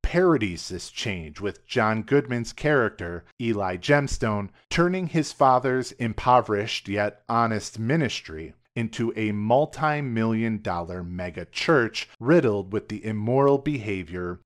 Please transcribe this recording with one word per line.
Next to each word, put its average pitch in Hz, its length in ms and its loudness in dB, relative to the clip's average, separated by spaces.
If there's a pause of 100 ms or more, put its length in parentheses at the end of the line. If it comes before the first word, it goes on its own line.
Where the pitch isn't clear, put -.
parodies 135 680 2
this 90 200 -10
change, 85 480 -8
with 98 280 -8
John 110 340 0
Goodman's 123 540 0
character, 104 720 0 (120)
Eli 101 380 -2
Gemstone, 110 720 0 (220)
turning 180 380 0
his 156 220 0
father's 127 640 4
impoverished 110 960 2
yet 104 400 -2
honest 117 500 0
ministry 113 760 -4 (200)
into 113 400 -2
a 110 180 -2
multi-million 113 1300 0
dollar 90 420 -6
mega 90 400 -8
church - 640 0 (100)
riddled 113 540 2
with 107 160 -4
the 104 160 -10
immoral 123 540 2
behavior 92 880 -6